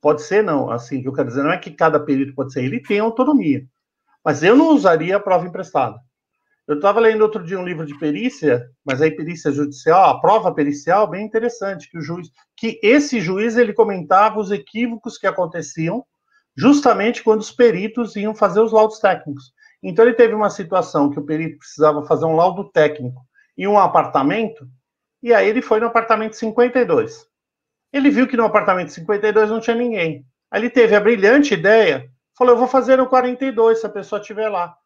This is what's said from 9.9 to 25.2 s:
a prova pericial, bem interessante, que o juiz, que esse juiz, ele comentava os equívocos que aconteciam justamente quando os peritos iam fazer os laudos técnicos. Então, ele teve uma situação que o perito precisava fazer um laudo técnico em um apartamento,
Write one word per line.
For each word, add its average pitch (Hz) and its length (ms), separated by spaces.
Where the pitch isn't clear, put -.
a - 100
prova 185 320
pericial, 160 560
bem 180 160
interessante, 214 680
que 170 80
o - 20
juiz, 165 260
que 226 240
esse 262 400
juiz, 196 340
ele 233 160
comentava 202 680
os 190 100
equívocos 220 680
que 196 80
aconteciam 175 760
justamente 240 640
quando 220 180
os - 100
peritos 220 640
iam 214 180
fazer 208 280
os 226 100
laudos 220 260
técnicos. 175 560
Então, 190 220
ele 247 80
teve 226 220
uma 214 160
situação 165 580
que 143 80
o 143 80
perito 160 320
precisava 147 480
fazer 156 200
um 160 100
laudo 180 340
técnico 135 500
em 180 80
um 208 140
apartamento, 180 880